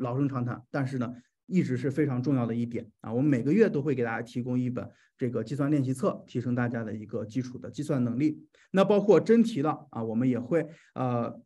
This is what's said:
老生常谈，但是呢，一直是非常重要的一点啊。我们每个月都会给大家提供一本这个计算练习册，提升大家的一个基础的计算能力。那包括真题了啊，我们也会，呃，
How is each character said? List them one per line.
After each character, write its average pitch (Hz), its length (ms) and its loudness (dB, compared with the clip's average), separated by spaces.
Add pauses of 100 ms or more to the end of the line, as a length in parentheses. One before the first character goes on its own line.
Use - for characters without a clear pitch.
老 123 160 -4
生 139 120 2
常 123 160 -4
谈， 120 260 -6
但 139 160 -2
是 127 120 -4
呢， 120 140 -4 (360)
一 180 140 2
直 127 140 0
是 131 140 -2
非 147 160 0
常 127 160 -2
重 139 140 2
要 120 100 2
的 113 80 -2
一 120 100 -2
点 117 240 -6 (120)
啊。 107 120 -10
我 120 80 0
们 147 80 2
每 123 140 2
个 139 100 0
月 208 160 6
都 143 140 -2
会 143 120 0
给 117 100 -2
大 113 100 -4
家 113 80 -6
提 123 180 -8
供 123 180 -2
一 123 120 -2
本 104 180 -6 (280)
这 127 120 -4
个 117 140 -4
计 131 140 -8
算 139 120 0
练 147 160 2
习 131 80 0
册， - 340 -2
提 - 140 -6
升 123 140 -2
大 123 140 0
家 117 160 -4
的 104 100 -8
一 107 100 -10
个 107 200 -6
基 110 180 -4
础 - 160 -10
的 - 100 -14
计 - 140 -8
算 139 220 0
能 120 140 -2
力。 151 280 -2 (240)
那 190 140 6
包 202 160 4
括 196 180 8
真 226 240 6
题 139 200 -2
了 147 280 -2
啊， 113 140 -6
我 113 100 -2
们 127 140 2
也 123 100 2
会， 156 260 0 (300)
呃， 120 520 -2